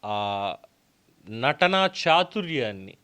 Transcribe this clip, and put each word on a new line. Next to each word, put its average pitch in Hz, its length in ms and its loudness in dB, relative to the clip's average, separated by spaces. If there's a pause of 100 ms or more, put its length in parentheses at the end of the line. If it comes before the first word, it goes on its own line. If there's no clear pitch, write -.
ఆ 101 520 -4 (720)
నటనా 180 640 2 (160)
చాతుర్యాన్ని 156 960 0